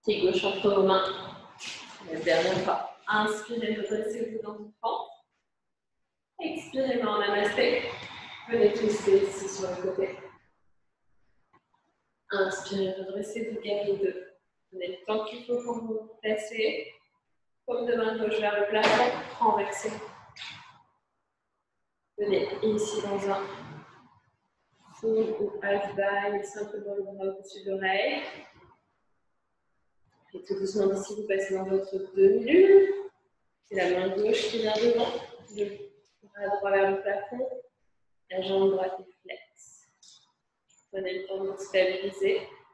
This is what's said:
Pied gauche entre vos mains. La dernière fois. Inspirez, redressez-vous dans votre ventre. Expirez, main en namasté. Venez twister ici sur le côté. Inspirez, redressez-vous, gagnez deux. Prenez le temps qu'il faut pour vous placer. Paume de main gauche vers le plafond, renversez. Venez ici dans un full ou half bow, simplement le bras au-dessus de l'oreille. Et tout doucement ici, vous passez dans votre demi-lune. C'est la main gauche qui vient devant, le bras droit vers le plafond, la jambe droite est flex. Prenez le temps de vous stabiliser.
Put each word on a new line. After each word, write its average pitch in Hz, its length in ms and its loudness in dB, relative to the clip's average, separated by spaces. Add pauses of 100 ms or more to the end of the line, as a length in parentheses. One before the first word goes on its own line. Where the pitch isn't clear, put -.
Pied 190 160 2
gauche 185 240 2
entre 196 260 0
vos 196 120 4
mains. 190 220 4 (1080)
La 160 80 -6
dernière 170 440 2
fois. - 260 -2 (160)
Inspirez, 214 680 0
redressez-vous 220 640 -4
dans 208 100 -8
votre 214 180 -12 (120)
ventre. - 420 -6 (1160)
Expirez, 262 640 -2
main 208 120 0
en - 60 0
namasté. 403 640 2 (680)
Venez 208 240 6
twister 202 480 4
ici 190 260 -4
sur 185 220 -6
le 180 60 -6
côté. 190 420 -4 (2000)
Inspirez, 190 680 -2
redressez-vous, 214 600 -8
gagnez 202 360 -2
deux. 185 360 -4 (380)
Prenez 180 180 -8
le - 180 -12
temps 214 180 -2
qu'il 233 200 -12
faut 240 180 -2
pour 233 160 -6
vous 220 320 -8 (100)
placer. 220 720 -4 (720)
Paume 240 220 -2
de 240 80 2
main 220 240 0
gauche 214 220 0
vers 208 180 0
le 202 80 2
plafond, 220 460 4 (260)
renversez. - 540 0 (2250)
Venez 208 300 2 (140)
ici 214 400 0
dans 196 280 -2
un 196 100 -2 (1500)
full 220 460 0
ou 202 120 -2 (100)
half 202 320 0
bow, 202 480 -2
simplement 208 520 -8
le 202 80 -4
bras 196 240 -8
au-dessus 196 380 -8
de 196 80 -4
l'oreille. 190 500 0 (2000)
Et 180 100 -10
tout 196 100 -4
doucement 196 380 0
ici, 196 240 -4
vous 214 120 -8
passez 196 260 0
dans 190 100 -2
votre 190 300 0 (220)
demi-lune. 320 720 10 (800)
C'est 208 80 -12
la 185 240 2
main 190 180 0
gauche 214 320 2
qui 226 120 -2
vient 214 140 0
devant, 233 380 4 (420)
le 202 120 -2 (560)
bras 202 340 -4
droit 196 140 0
vers 196 220 4
le 196 100 -2
plafond, 240 460 -4 (840)
la 185 100 -4
jambe 190 300 4
droite 185 300 0
est - 120 -20 (100)
flex. - 680 -20 (1000)
Prenez 185 280 -6
le 190 80 -10
temps 190 160 -6
de 196 80 -4
vous 196 80 -10
stabiliser. - 880 0 (240)